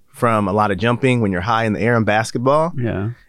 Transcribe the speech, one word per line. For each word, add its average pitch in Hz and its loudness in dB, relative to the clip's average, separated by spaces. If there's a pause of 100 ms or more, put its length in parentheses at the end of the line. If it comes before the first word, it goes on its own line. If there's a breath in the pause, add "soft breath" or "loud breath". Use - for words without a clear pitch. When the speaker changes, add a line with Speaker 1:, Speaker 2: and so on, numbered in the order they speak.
Speaker 1:
from 110 0
a 90 -2
lot 104 2
of 95 -2
jumping 120 0
when 101 0
you're 87 -2
high 113 0
in 107 0
the 76 -4
air 117 2
in 113 2
basketball. 127 0
Speaker 2:
Yeah. 110 -4 (180 loud breath)